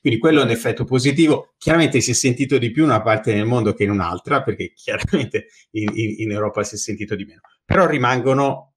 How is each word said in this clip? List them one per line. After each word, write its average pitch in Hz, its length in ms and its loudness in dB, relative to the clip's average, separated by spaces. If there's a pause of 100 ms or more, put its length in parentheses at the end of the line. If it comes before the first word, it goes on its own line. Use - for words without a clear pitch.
Quindi 117 180 0
quello 156 220 4
è 131 40 2
un 117 60 0
effetto 117 340 -2
positivo. 139 720 2
Chiaramente 151 420 2
si 123 100 -2
è 120 40 0
sentito 131 440 0
di 117 140 0
più 151 100 0
in 156 60 4
una 113 140 2
parte 110 300 0
del 104 140 0
mondo 113 260 0
che 104 120 0
in 98 60 0
un'altra, 98 520 -2
perché 92 320 -6
chiaramente 110 720 -4 (240)
in, 107 240 -4
in, 110 240 -4
in 110 140 -6
Europa 104 320 -4
si 107 100 -10
è 104 40 -10
sentito 104 360 -8
di 98 100 -10
meno. - 160 -20 (240)
Però 190 220 2
rimangono, 135 920 0